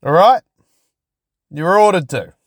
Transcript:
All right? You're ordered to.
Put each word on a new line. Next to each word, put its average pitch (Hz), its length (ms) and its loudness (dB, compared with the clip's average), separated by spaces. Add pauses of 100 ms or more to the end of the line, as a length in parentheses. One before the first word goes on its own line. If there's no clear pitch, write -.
All 143 100 -6
right? 214 280 2 (1080)
You're 165 280 -2
ordered 190 300 0
to. 98 240 -10 (140)